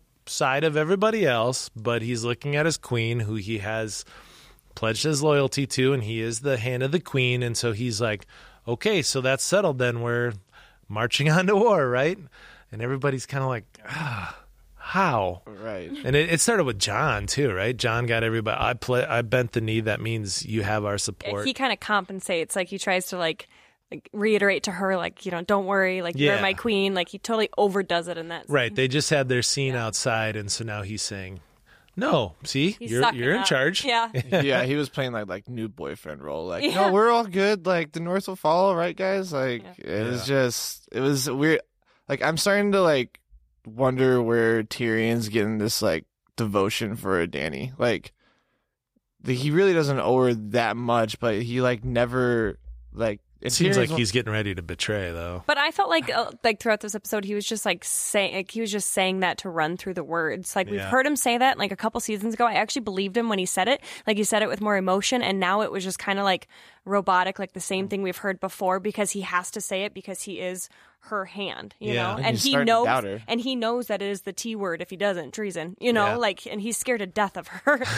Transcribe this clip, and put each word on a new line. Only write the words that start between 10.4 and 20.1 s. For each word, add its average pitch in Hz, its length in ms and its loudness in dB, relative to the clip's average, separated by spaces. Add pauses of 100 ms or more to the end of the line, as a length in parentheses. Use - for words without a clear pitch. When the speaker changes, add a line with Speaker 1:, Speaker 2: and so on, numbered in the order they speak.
Speaker 1:
marching 113 420 0
<laughs> - 20 6
on 180 160 4
to 208 80 4
war, 196 340 4
right?" 147 300 2 (520)
And 110 120 -8
everybody's 135 420 -2
kinda 135 220 -2
like, 120 180 -4 (220)
"Ah, 135 500 -8 (380)
how?" 113 720 0
Speaker 2:
Right. 101 420 -10 (160)
Speaker 1:
And 127 100 0
it, 165 160 4
it 165 80 2
started 214 260 4
with 117 120 -2
Jon, 107 480 0
too, 131 260 0
right? 101 240 0
Jon 117 300 0
got 113 180 0
everybody, 113 360 0
"I 113 160 0
ple-, 127 340 0
I 120 140 0
bent 123 300 0
the 117 80 0
knee. 110 200 0
That 107 180 -2
means 110 460 -4